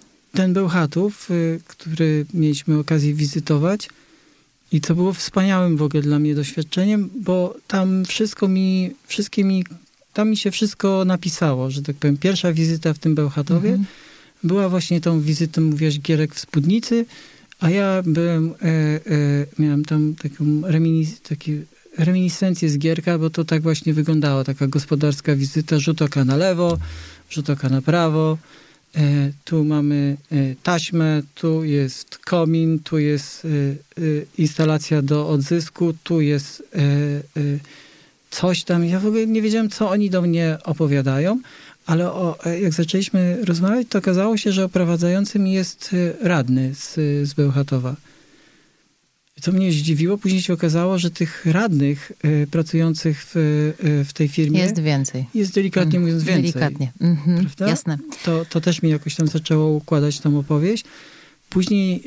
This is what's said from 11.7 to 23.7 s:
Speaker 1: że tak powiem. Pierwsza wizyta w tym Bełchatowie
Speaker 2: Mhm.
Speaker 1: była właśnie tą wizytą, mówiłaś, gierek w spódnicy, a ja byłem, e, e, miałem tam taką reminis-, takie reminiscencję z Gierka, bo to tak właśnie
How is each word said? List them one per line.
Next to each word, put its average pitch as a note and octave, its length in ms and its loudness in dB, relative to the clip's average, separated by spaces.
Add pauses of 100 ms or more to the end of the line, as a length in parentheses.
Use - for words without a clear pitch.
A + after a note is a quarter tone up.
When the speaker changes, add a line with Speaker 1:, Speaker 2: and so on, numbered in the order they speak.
Speaker 1:
że C#3 120 -6
tak C#3+ 140 -6
powiem. C#3+ 200 2
Pierwsza F3+ 360 0
wizyta D#3+ 420 0
w D#3 40 -6
tym D#3+ 160 0
Bełchatowie D3+ 560 0
Speaker 2:
Mhm. G3 160 0 (580)
Speaker 1:
była F#3+ 240 2
właśnie F3 320 0
tą E3 200 2
wizytą, D#3 400 0
mówiłaś, D3+ 400 0
gierek D3+ 340 0
w - 60 -12
spódnicy, A3+ 680 0 (540)
a E3 100 2
ja F#3+ 360 2
byłem, E3 440 0
e, - 160 -8
e, D#3 340 2 (580)
miałem D3 260 2
tam D3+ 300 0
taką D3+ 300 -6 (180)
reminis-, D#3+ 680 0
takie D3+ 300 -6 (400)
reminiscencję F3+ 680 0
z D3 100 0
Gierka, E3 400 0
bo D#3+ 120 0
to E3 140 -2
tak D#3+ 180 0
właśnie D#3+ 320 0